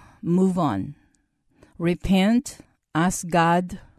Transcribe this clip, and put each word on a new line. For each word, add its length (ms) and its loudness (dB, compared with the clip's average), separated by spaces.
move 360 0
on. 360 -4
Repent, 800 0
ask 340 -2
God 520 0